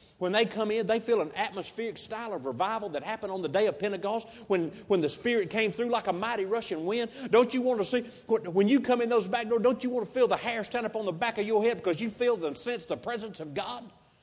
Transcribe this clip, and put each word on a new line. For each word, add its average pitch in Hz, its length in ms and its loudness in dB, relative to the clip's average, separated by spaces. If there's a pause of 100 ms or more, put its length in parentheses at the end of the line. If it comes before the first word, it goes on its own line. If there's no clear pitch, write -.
(180)
When 180 140 0
they 220 140 4
come 214 260 -2
in, 220 160 0
they 226 120 2
feel 226 220 2
an 151 140 -2
atmospheric 202 640 -6
style 220 340 -8
of 139 120 -6
revival 190 440 -2
that 143 140 -6
happened 208 280 -6
on 190 120 -4
the 156 40 -2
day 196 200 4
of 185 100 0
Pentecost 202 500 -4 (200)
when, 170 240 2 (160)
when 190 120 4
the 151 100 2
Spirit 226 420 0
came 214 200 0
through 240 200 -2
like 226 160 0
a 185 60 2
mighty 208 320 -2
rushing 190 420 -2
wind. 233 240 -2 (180)
Don't 240 240 6
you 254 80 0
want 247 160 2
to 196 80 0
see, 240 160 0 (240)
when 202 420 2
you 262 120 6
come 240 240 2
in 226 60 0
those 220 180 2
back 233 200 -2
doors, 233 140 2
don't 247 220 4
you 247 80 0
want 233 160 -2
to - 40 -14
feel 247 160 4
the 190 80 4
hair 226 280 -2
stand 233 240 -2
up 226 80 -6
on 220 100 -4
the 185 80 -2
back 226 240 -2
of 208 80 0
your 214 160 2
head 226 160 2
because 170 240 0
you 226 80 -2
feel 233 340 0
and 143 140 -2
sense 240 280 -6
the 147 120 -4
presence 220 420 -8
of 147 140 -10
God? 214 300 -6 (400)